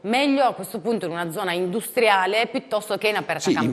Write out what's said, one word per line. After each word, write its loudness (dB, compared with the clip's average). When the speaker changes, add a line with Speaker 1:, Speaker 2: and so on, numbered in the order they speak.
Speaker 1:
meglio 2
a 2
questo -10
punto -2
in -4
una -4
zona -4
industriale 2
piuttosto -4
che 0
in 0
aperta -4
Speaker 2:
Sì, 2
Speaker 1:
campagna. 0